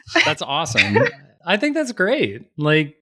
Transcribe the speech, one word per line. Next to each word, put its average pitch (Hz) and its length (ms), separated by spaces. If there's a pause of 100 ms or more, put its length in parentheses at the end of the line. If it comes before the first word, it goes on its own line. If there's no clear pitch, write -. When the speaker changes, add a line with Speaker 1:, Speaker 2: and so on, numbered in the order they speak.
Speaker 1:
<laughs> - 160
Speaker 2:
That's 151 160
awesome. 117 560 (480)
I 190 140
think 294 160
that's 285 180
great. 190 540 (100)
Like, 151 460